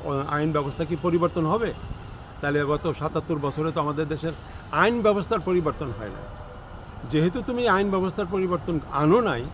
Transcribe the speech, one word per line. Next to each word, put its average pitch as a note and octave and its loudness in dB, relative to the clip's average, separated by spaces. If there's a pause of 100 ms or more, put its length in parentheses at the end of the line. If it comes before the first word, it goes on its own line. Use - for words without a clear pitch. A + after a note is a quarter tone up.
অ, C#3 -2
আইন D3+ 2
ব্যবস্থা D3 0
কি E3+ -2
পরিবর্তন E3+ 2
হবে? G3 0 (680)
তাহলে C#3+ 2
গত D3 0
সাতাত্তর D#3 -2
বছরে D3+ 0
তো D#3+ -2
আমাদের D3 0
দেশের D#3 -4 (400)
আইন G#3+ 4
ব্যবস্থার G#3 2
পরিবর্তন D#3 0
হয় G#2+ -8
না। F#2 -10 (920)
যেহেতু E3+ 2
তুমি A#3+ 2
আইন G3+ 4
ব্যবস্থার F#3+ 0
পরিবর্তন F3+ 0 (120)
আনো D#3 6
নাই C3+ 0 (100)